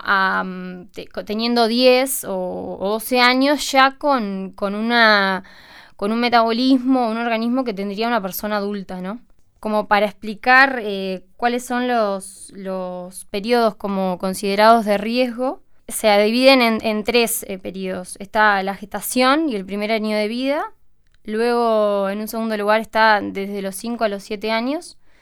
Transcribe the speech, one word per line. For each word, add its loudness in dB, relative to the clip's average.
a, 0
mm, -12
te-, -14
co-, -12
teniendo 0
diez 2
o, -6
o -2
doce -2
años 2
ya 4
con, -2
con -4
una, 2
con -4
un -2
metabolismo, 2
un -2
organismo -2
que -4
tendría -4
una 0
persona -4
adulta, -6
¿no? -10
Como -2
para 2
explicar, 2
eh, -6
cuáles -2
son -4
los, -4
los -10
periodos 0
como -2
considerados 4
de 2
riesgo, -4
se -2
dividen 6
en, 0
en -2
tres, 0
eh, -10
periodos. -10
Está 2
la -4
gestación 0
y -2
el -6
primer -4
año 0
de 0
vida. -4
Luego, 0
en -6
un -8
segundo -4
lugar, 2
está 4
desde -6
los -6
cinco -6
a 0
los -6
siete -6
años, -4